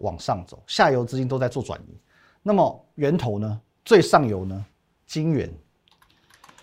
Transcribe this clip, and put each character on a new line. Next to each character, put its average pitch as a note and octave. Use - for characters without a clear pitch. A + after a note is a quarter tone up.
往 F2
上 G2+
走， -
下 F#3
游 B2+
资 A#2+
金 C3
都 C3
在 B2+
做 B2
转 -
移。 -
那 G#3
么 F3
源 D3
头 A2+
呢？ G#2+
最 F#3+
上 D3+
游 F#2+
呢？ F#2+
晶 D#3+
圆。 F#2+